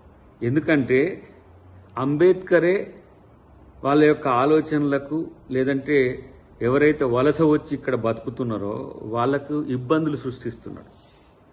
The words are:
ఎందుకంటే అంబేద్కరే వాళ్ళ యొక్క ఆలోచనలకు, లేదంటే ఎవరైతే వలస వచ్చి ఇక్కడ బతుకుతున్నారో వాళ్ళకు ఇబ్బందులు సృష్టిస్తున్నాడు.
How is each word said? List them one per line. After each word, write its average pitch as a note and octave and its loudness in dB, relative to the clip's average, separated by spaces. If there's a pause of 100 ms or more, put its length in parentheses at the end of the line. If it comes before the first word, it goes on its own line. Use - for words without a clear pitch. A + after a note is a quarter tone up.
(420)
ఎందుకంటే C3 2 (1040)
అంబేద్కరే F3 2 (1080)
వాళ్ళ C#3+ 4
యొక్క D3+ 4 (140)
ఆలోచనలకు, D3+ 0 (380)
లేదంటే C#3 0 (720)
ఎవరైతే D3 2 (100)
వలస D3 2 (140)
వచ్చి D3+ -2
ఇక్కడ B2+ -4 (100)
బతుకుతున్నారో A2+ -4 (400)
వాళ్ళకు C#3 -2 (220)
ఇబ్బందులు D3 0
సృష్టిస్తున్నాడు. - -12 (600)